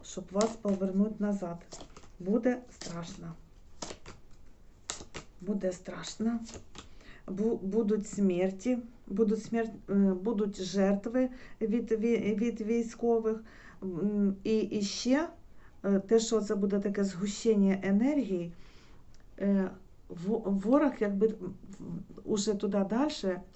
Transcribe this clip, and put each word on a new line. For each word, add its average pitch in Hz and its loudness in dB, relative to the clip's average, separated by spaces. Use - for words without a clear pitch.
щоб - -10
вас 208 4
повернуть 196 0
назад. 190 -2
Буде 240 2
страшно. 170 -10
Буде 185 -2
страшно. 220 -4
Бу-, 214 0
будуть 202 0
смерті, 190 2
будуть 220 0
смер-, 226 0
е, 196 0
будуть 196 2
жертви 202 2
від 220 0
ві-, 214 2
від 226 0
військових. 226 0
М, 190 2
і, 220 2
і 208 0
ще, 269 2
е, 196 4
те, 226 4
що 220 2
це 208 -2
буде 202 2
таке 196 0
згущення 196 2
енергії, 196 2
е, 196 2
во-, 180 -2
ворог, 220 4
якби, 202 2
м, 214 2
уже 214 0
туди 202 0
дальше 214 0